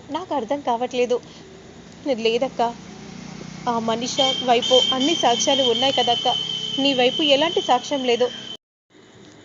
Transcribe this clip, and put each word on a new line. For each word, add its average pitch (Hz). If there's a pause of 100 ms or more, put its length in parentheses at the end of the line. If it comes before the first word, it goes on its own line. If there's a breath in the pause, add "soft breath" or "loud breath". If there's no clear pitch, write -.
(120)
నాకు 339
అర్థం 285
కావట్లేదు." 247 (1000 loud breath)
"లేదక్క, 233 (1040)
ఆ 240
మనిష 226 (300)
వైపు 247 (160)
అన్ని 262
సాక్ష్యాలు 269
ఉన్నాయి 247
కదక్క, 240 (500)
నీ 269
వైపు 254
ఎలాంటి 302
సాక్ష్యం 262
లేదు." 240 (1160)